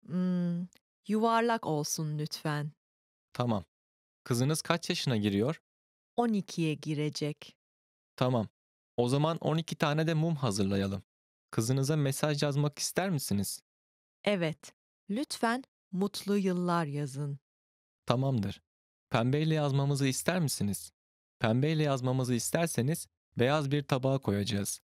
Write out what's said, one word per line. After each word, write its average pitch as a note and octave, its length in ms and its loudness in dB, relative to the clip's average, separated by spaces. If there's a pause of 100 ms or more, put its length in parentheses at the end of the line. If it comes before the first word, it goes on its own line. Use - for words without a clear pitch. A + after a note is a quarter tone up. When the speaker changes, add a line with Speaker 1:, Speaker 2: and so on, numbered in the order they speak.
Speaker 1:
Hmm, F3+ 640 0 (400)
yuvarlak A3+ 580 2
olsun D3+ 540 -2
lütfen. D3+ 520 -4 (640)
Speaker 2:
Tamam. A#2 320 0 (580)
Kızınız C3 380 0
kaç - 280 -2
yaşına C#3+ 280 0
giriyor? G#2 440 2 (540)
Speaker 1:
On A#3+ 140 2
ikiye F3 440 0
girecek. D3 840 -6 (580)
Speaker 2:
Tamam. B2 320 2 (500)
O A#2+ 100 4
zaman D3 300 2
on D3+ 200 0
iki E3 180 -4
tane D#3 320 2
de E3 60 2
mum D#3+ 220 2
hazırlayalım. G2 680 0 (480)
Kızınıza C3 440 0
mesaj D3 480 0
yazmak D3 360 0
ister - 300 -2
misiniz? B2+ 520 -2 (640)
Speaker 1:
Evet. E3+ 500 -2 (360)
Lütfen A#3+ 540 -2 (280)
mutlu G3+ 460 -2
yıllar F3+ 480 0
yazın. C#3+ 540 -6 (680)
Speaker 2:
Tamamdır. A#2+ 560 0 (480)
Pembeyle C#3 440 2
yazmamızı C#3 540 2
ister E3 320 0
misiniz? G#2 520 -2 (480)
Pembeyle C#3+ 440 2
yazmamızı C3 500 0
isterseniz B2+ 760 -2 (300)
beyaz C#3 340 4
bir C#3+ 120 0
tabağa C3+ 360 2
koyacağız. G2+ 600 -2 (120)